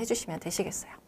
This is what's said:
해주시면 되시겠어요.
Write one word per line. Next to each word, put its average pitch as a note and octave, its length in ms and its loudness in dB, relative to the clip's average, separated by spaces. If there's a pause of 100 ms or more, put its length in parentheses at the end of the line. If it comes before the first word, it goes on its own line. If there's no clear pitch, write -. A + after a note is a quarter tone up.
해주시면 A3 400 0
되시겠어요. - 500 0 (180)